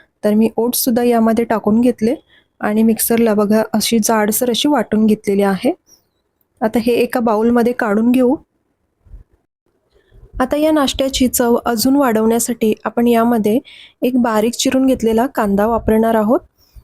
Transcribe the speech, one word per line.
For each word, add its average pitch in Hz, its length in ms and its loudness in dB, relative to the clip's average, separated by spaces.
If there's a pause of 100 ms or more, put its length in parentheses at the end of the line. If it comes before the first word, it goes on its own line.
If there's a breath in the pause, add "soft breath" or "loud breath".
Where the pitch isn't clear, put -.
(240 soft breath)
तर 208 100 0
मी 220 240 2
ओट्ससुद्धा 240 460 -2
यामध्ये 226 420 2
टाकून 220 360 0
घेतले 240 340 0 (440 soft breath)
आणि 214 240 0
मिक्सरला 226 500 0
बघा 214 300 2 (100)
अशी 220 260 0
जाडसर 220 500 0
अशी 233 180 -2
वाटून 220 380 0
घेतलेली 208 360 0
आहे. 196 320 -2 (880 soft breath)
आता 233 180 -2
हे 233 140 0
एका 240 260 -2
बाउलमध्ये 226 540 0
काढून 220 380 0
घेऊ. 254 240 2 (2000 soft breath)
आता 262 160 -2
या 311 140 2
नाश्त्याची 269 560 0
चव 240 280 0 (100)
अजून 240 300 0
वाढवण्यासाठी 226 800 0 (100)
आपण 240 240 -2
यामध्ये 226 520 2 (420 loud breath)
एक 254 200 0
बारीक 226 320 0
चिरून 262 320 0
घेतलेला 226 420 0
कांदा 208 400 0
वापरणार 226 480 0
आहोत. 226 240 2 (440 soft breath)